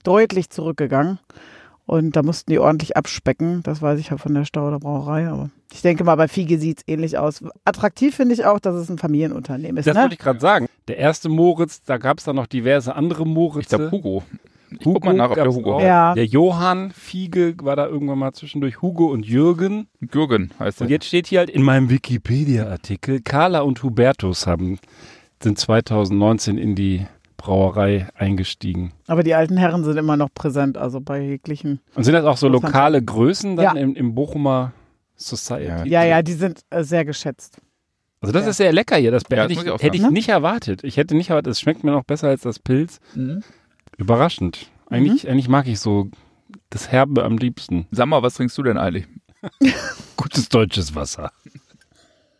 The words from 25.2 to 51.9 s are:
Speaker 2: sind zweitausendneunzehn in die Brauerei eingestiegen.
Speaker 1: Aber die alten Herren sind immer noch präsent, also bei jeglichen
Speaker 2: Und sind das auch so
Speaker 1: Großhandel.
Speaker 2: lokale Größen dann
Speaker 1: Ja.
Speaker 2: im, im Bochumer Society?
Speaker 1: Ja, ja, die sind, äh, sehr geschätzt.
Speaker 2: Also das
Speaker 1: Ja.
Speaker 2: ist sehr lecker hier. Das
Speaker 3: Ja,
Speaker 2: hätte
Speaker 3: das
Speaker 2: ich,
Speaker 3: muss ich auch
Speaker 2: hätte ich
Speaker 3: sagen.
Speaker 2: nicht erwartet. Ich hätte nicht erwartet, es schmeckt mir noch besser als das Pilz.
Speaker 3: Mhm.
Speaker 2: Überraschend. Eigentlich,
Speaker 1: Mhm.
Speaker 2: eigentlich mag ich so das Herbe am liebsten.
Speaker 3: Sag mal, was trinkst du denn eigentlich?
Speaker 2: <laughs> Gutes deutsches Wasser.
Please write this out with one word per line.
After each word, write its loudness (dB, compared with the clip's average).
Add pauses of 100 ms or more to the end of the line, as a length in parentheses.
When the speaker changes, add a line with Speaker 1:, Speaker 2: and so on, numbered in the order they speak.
Speaker 2:
sind 0
zweitausendneunzehn 2
in -2
die 0 (320)
Brauerei 0
eingestiegen. -4 (160)
Speaker 1:
Aber 2
die 2
alten 2
Herren 2
sind -2
immer 0
noch 0
präsent, -2
also -6
bei -6
jeglichen -6 (160)
Speaker 2:
Und -2
sind 6
das 4
auch 4
so 2
Speaker 1:
Großhandel. 4
Speaker 2:
lokale 4
Größen 0
dann 2 (120)
Speaker 1:
Ja. -2
Speaker 2:
im, 0
im -2
Bochumer -2 (440)
Society? -8
Speaker 1:
Ja, 4
ja, 4
die -4
sind, -4 (100)
äh, -2
sehr -2
geschätzt. -10 (640)
Speaker 2:
Also -2
das 2
Speaker 1:
Ja. 0
Speaker 2:
ist -2
sehr 4
lecker 2
hier. 4
Das 2
Speaker 3:
Ja, 2
Speaker 2:
hätte 4
Speaker 3:
das 0
Speaker 2:
ich, -2
Speaker 3:
muss -4
ich -4
auch -6
Speaker 2:
hätte 2
ich 0
Speaker 3:
sagen. 6
Speaker 2:
nicht 0
erwartet. -2
Ich -8
hätte 2
nicht 0
erwartet, 0
es -6
schmeckt -2
mir 0
noch 0
besser -2
als 0
das -6
Pilz. -2 (140)
Speaker 3:
Mhm. -6 (540)
Speaker 2:
Überraschend. 0 (200)
Eigentlich, 2
Speaker 1:
Mhm. -6
Speaker 2:
eigentlich 0
mag 2
ich -4
so 0 (580)
das -10
Herbe 2
am 0
liebsten. -4
Speaker 3:
Sag 0
mal, 2
was 0
trinkst -4
du -4
denn 0
eigentlich? -2 (360)
Speaker 2:
<laughs> -2
Gutes -4
deutsches 0
Wasser. -10 (1080)